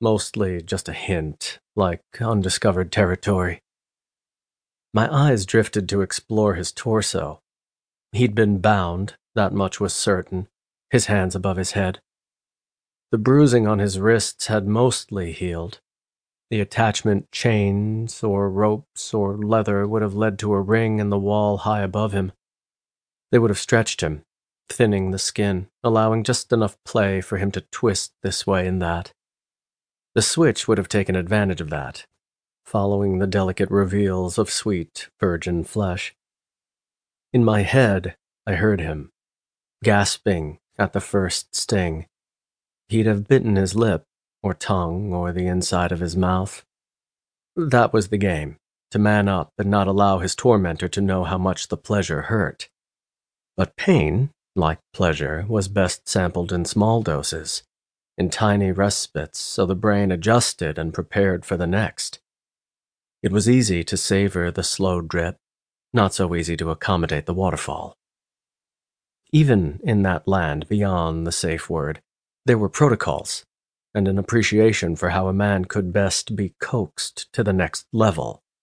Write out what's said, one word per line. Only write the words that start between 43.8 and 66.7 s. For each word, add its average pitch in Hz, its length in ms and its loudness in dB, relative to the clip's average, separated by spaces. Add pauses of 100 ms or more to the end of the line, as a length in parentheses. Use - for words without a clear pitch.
or 95 120 -2
tongue, 92 580 -2
or 87 200 -2
the 90 140 -2
inside 90 460 0
of 85 80 -4
his 87 160 -4
mouth. 92 480 -2 (920)
That 127 380 2
was 104 160 0
the 104 100 -2
game, 78 380 -2 (340)
to 101 80 -2
man 104 300 4
up 90 300 -2
and 101 120 -2
not 101 160 4
allow 98 320 4
his 92 160 -4
tormentor 92 540 2
to 101 120 -4
know 95 240 0
how 92 140 -4
much 92 300 -2
the - 80 -6
pleasure 82 460 -2
hurt. - 460 -2 (880)
But - 200 -4
pain, 117 540 2 (260)
like 80 220 2 (140)
pleasure, 78 560 -2
was 101 200 0
best 98 400 -2
sampled 90 440 -2
in 87 120 -2
small 110 380 2
doses, 78 600 -6 (540)
in 92 140 -2
tiny 101 420 2
respites, 90 640 -4
so - 280 -2
the 95 80 -2
brain 101 360 2
adjusted 85 680 0
and 80 160 -6
prepared 92 500 0
for 92 120 -4
the 85 100 -2
next. - 540 -4 (1040)
It 95 100 0
was 104 160 2
easy 101 360 4
to - 120 -4
savor 92 540 0
the 90 120 -6
slow 92 380 -2
drip, 85 360 -4 (560)
not 104 220 2
so 87 200 0
easy 82 220 -4
to 80 140 -4